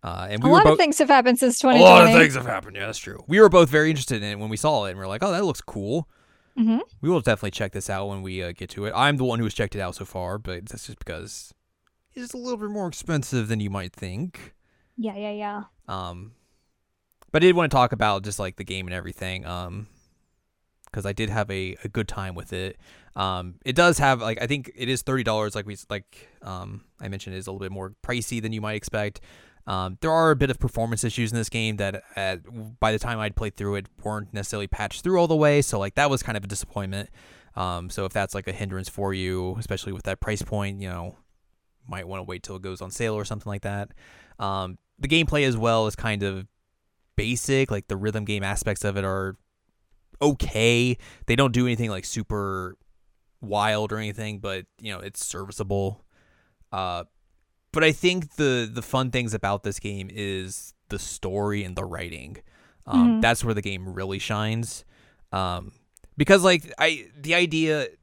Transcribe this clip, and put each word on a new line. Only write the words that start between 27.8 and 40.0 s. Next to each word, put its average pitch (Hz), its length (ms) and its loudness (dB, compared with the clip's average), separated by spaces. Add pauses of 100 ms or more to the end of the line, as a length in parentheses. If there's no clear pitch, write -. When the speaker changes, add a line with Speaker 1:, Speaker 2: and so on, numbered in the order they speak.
Speaker 1:
pricey 120 380 -4
than 110 100 -4
you 110 80 -6
might 107 160 -6
expect. 104 460 -6 (460)
Um, 95 340 -6
there 160 100 0
are 160 200 6
a 147 40 6
bit 135 140 2
of 135 100 0
performance 113 440 -2
issues 113 280 -2
in 120 60 -2
this 110 100 -2
game 110 300 -2
that, 98 260 -4 (120)
uh, 95 220 -2 (420)
by 110 120 2
the 110 60 0
time 117 220 -4
I'd 107 160 -4
played 107 200 -4
through 101 200 -4
it, 98 100 -6 (180)
weren't 107 300 -6
necessarily 101 320 -6
patched - 380 -6
through 180 160 4
all 170 80 4
the 160 80 4
way, 147 260 6
so, 120 160 0
like, 98 180 -4
that 143 140 4
was 135 140 0
kind 110 120 -6
of 98 80 -6
a 101 40 -10
disappointment. 98 600 -8 (460)
Um, 90 360 -4
so 101 140 -4
if 92 60 -6
that's, 101 220 -2
like, 98 140 -6
a 95 60 -6
hindrance 95 360 -8
for 98 240 -4
you, 92 460 -4
especially 98 340 -8
with 90 100 -12